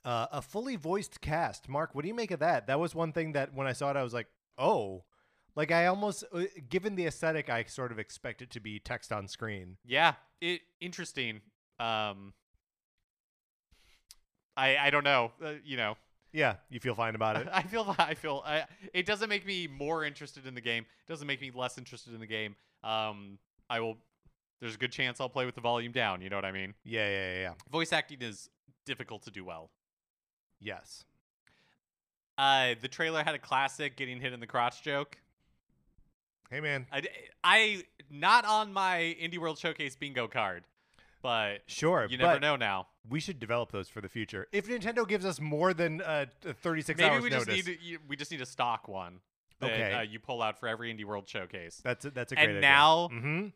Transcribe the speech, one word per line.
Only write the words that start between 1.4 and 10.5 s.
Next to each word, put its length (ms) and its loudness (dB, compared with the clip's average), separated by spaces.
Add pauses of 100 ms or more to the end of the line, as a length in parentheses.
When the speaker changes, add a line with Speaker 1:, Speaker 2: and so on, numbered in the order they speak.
Speaker 1:
Mark, 260 -2
what 60 -4
do 80 -4
you 60 -6
make 160 -4
of 100 -2
that? 260 4
That 140 2
was 140 -2
one 180 0
thing 200 -2
that 200 0
when 140 -2
I 80 0
saw 160 0
it, 80 0
I 40 2
was 120 -4
like, 120 -4 (300)
"Oh." 480 2 (500)
Like, 160 0
I 160 6
almost, 460 0
uh, 120 -2 (260)
given 240 0
the 120 0
aesthetic, 440 0
I 140 0
sort 280 -6
of 60 -8
expect 420 -10
it 120 -16
to 80 -10
be 180 -8
text 340 -6
on 160 -4
screen. 560 -8
Speaker 2:
Yeah, 300 6 (260)
it, 220 -2 (180)